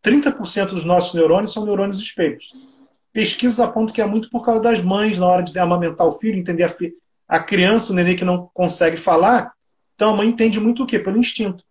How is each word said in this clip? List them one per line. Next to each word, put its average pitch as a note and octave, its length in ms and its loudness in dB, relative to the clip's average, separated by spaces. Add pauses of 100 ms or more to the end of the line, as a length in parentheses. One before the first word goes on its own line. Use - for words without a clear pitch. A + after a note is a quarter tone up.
trinta C#4 300 2
por G3 160 -8
cento G3 260 -2
dos E3+ 100 -6
nossos F3 300 2
neurônios F3 400 2
são G#3+ 100 -4
neurônios G3 380 -2
espelhos. D3+ 440 -4 (680)
Pesquisas A3+ 460 0
apontam A3 340 0
que A3+ 80 -2
é G#3 40 2
muito A3 240 -4
por A#3 140 -6
causa A3+ 180 0
das A3+ 200 0
mães, G3 380 -2
na F3+ 80 2
hora F3+ 160 2
de F3 160 -8
amamentar E3+ 480 0
o - 40 2
filho, G#3+ 260 -4
entender F3 260 -2
a E3+ 60 0
fi-, E3+ 240 -8 (340)
a D#3+ 120 0
criança, G3 520 2
o F#3+ 40 -2
nenê F3+ 200 2
que F3+ 100 -6
não F3+ 280 -2
consegue E3+ 440 0
falar, G3 560 2 (420)
então G#3+ 180 2
a - 20 0
mãe G#3 140 2
entende A3+ 300 0
muito A#3+ 240 0
o B3+ 40 -4
quê? A3 100 -2
Pelo G3+ 200 -2
instinto. G#3 540 -2